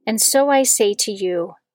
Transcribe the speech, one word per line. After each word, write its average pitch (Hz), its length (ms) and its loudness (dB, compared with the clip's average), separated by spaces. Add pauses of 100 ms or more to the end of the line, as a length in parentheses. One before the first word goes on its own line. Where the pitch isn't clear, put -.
And 220 140 -2
so 277 280 2
I 269 140 4
say 214 320 0
to - 160 -6
you, 180 440 -4 (200)